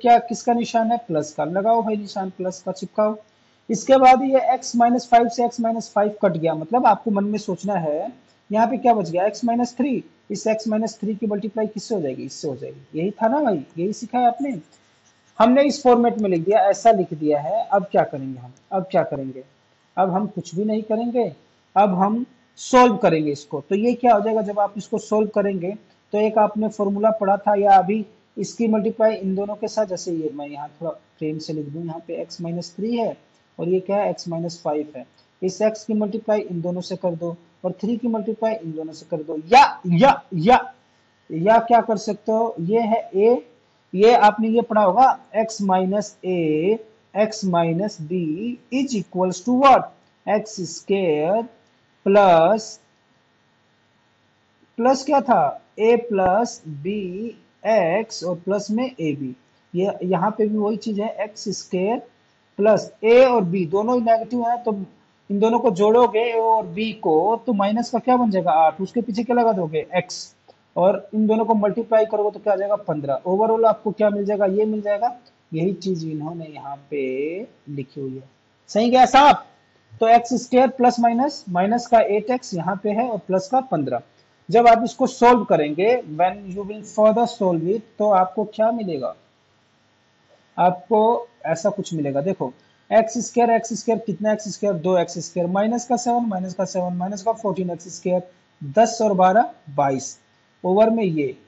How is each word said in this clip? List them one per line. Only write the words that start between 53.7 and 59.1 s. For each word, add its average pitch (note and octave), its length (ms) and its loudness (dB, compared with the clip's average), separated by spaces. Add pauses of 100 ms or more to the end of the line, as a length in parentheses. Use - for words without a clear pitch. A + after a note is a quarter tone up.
प्लस C4 280 2
क्या C#4+ 160 2
था, F3+ 400 2 (180)
a A3+ 220 4
प्लस G3+ 600 0 (220)
b F#3 80 -6 (760)
x G#3 580 0
और F3 120 -4
प्लस F#3+ 360 -4
में A#3 140 -2
a D#3+ 300 -4